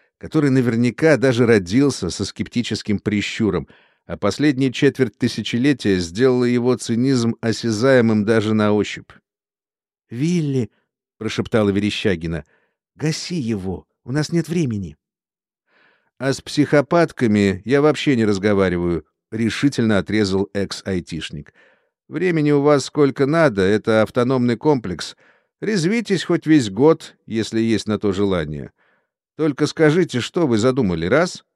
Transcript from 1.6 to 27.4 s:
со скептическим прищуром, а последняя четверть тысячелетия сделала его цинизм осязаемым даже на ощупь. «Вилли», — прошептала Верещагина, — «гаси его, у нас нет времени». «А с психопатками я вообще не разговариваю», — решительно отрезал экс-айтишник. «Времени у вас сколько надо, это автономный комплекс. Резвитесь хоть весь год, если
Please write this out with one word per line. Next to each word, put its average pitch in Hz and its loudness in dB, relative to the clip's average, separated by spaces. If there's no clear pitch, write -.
со 98 -6
скептическим 104 -6
прищуром, 101 -2
а 85 -10
последняя 131 0
четверть 127 0
тысячелетия 120 0
сделала 120 0
его 123 0
цинизм 117 0
осязаемым 113 2
даже 110 0
на 107 2
ощупь. - -4
«Вилли», — 139 -2
прошептала 107 0
Верещагина, — 92 -2
«гаси 160 -6
его, 101 -6
у 120 -10
нас 147 -2
нет 170 -2
времени». 117 -4
«А 135 -2
с - -6
психопатками 131 2
я 139 2
вообще 147 2
не 113 2
разговариваю», — 92 0
решительно 110 0
отрезал 98 0
экс-айтишник. 85 -8
«Времени 156 -2
у 143 2
вас 147 4
сколько 139 0
надо, 143 2
это 107 2
автономный 123 0
комплекс. 113 -4
Резвитесь 196 -2
хоть 170 -2
весь 147 4
год, 135 2
если 110 -2